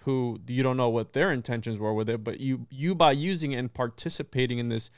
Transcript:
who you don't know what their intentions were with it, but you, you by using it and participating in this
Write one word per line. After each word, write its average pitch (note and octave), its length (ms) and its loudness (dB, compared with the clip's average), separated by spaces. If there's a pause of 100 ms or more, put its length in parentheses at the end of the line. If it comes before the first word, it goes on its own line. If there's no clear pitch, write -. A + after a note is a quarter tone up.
who B2+ 420 0
you B2 160 0
don't C3 140 4
know B2+ 120 4
what A2+ 240 0
their E3+ 200 2
intentions A#2 460 -4
were G#2+ 160 0
with G#2+ 140 0
it, A2+ 160 -2
but A2+ 160 -6
you, C3 300 -2
you D3 240 -2
by E3 180 8
using D#3 400 0
it C3 40 -2
and B2 180 -4
participating B2+ 840 -2
in A#2+ 100 -2
this A2+ 300 -4